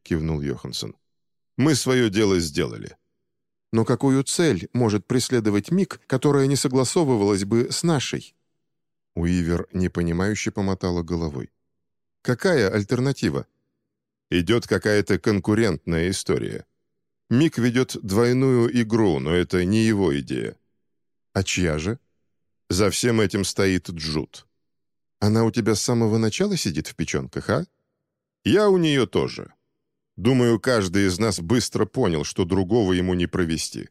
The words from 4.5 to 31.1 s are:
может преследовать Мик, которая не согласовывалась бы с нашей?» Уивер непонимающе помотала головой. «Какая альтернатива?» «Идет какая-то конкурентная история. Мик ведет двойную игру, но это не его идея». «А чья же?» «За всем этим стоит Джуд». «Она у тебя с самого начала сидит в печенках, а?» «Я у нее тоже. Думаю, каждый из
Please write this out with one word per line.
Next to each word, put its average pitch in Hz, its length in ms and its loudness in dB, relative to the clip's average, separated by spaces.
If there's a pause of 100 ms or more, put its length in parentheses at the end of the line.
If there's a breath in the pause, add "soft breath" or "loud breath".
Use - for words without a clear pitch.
может 107 340 0
преследовать 110 640 0
Мик, 180 360 -2
которая 139 400 2
не 139 100 2
согласовывалась 127 880 2
бы 117 280 0
с - 100 -6
нашей?» 156 540 -4 (760)
Уивер 85 580 0
непонимающе 92 760 -2
помотала 92 520 -2
головой. 80 480 -6 (720)
«Какая 127 480 2
альтернатива?» 107 760 -2 (840)
«Идет 90 360 0
какая-то 101 520 2
конкурентная 95 920 0
история. 57 540 -4 (640)
Мик 147 300 2
ведет 123 440 0
двойную 120 800 2
игру, 107 360 2
но 73 160 -2
это 90 300 0
не 110 200 2
его 98 360 2
идея». 58 360 -8 (800)
«А 98 80 0
чья 82 360 -2
же?» 98 200 -6 (720)
«За 95 200 2
всем 117 300 0
этим 98 240 0
стоит 92 460 0
Джуд». 78 560 -8 (720)
«Она 107 240 2
у 110 60 2
тебя 110 240 0
с - 80 -2
самого 113 360 0
начала 180 380 0
сидит 76 320 -4
в - 60 -16
печенках, 69 560 -6
а?» 143 160 -2 (800)
«Я 202 260 4
у 190 80 4
нее 143 280 2
тоже. 64 460 -4 (640)
Думаю, 117 440 2
каждый 101 460 2
из 90 120 0